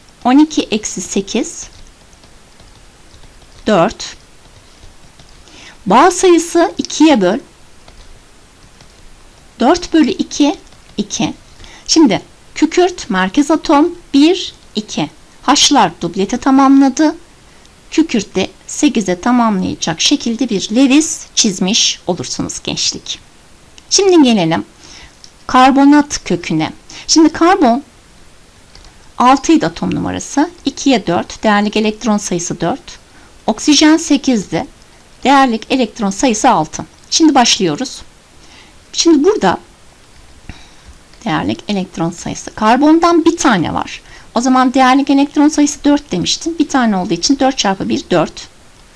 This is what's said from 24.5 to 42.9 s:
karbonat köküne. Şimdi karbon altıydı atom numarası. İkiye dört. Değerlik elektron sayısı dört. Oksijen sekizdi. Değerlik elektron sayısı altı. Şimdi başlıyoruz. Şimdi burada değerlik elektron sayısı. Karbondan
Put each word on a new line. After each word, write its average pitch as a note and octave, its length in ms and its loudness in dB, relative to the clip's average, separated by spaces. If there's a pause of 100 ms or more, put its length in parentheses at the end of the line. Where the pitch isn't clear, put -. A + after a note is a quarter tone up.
karbonat C#4 760 4
köküne. E3 500 -4 (340)
Şimdi D#4 220 4
karbon D#4+ 540 2 (1300)
altıydı C#4 480 2
atom - 300 -4
numarası. F#3 540 -4 (160)
İkiye C4 420 -2
dört. - 360 -4
Değerlik G#3 340 0
elektron G#3+ 400 -2
sayısı E3+ 440 -6
dört. - 380 -6 (480)
Oksijen D4+ 500 2
sekizdi. C4+ 720 -2 (560)
Değerlik B3+ 460 2
elektron A#3+ 400 -2
sayısı A#3+ 400 0
altı. D#3+ 360 -2 (240)
Şimdi D4 260 2
başlıyoruz. A#3 640 0 (920)
Şimdi D#4 300 2
burada G4+ 340 0 (1700)
değerlik F3 420 -4
elektron F3+ 420 -6
sayısı. - 460 -12
Karbondan D#4+ 720 2